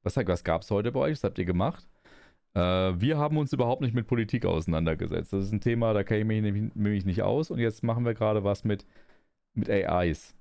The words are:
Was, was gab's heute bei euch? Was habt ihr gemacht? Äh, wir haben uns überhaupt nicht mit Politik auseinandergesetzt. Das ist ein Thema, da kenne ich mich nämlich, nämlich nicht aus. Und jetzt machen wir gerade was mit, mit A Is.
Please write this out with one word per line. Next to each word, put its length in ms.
Was, 140
was 280
gab's 260
heute 220
bei 80
euch? 120
Was 120
habt 140
ihr 80
gemacht? 420
Äh, 80
wir 560
haben 220
uns 160
überhaupt 260
nicht 140
mit 140
Politik 360
auseinandergesetzt. 880
Das 120
ist 80
ein 100
Thema, 320
da 100
kenne 160
ich 60
mich 160
nämlich, 320
nämlich 320
nicht 160
aus. 280
Und 100
jetzt 220
machen 220
wir 100
gerade 300
was 200
mit, 200
mit 160
A 320
Is. 380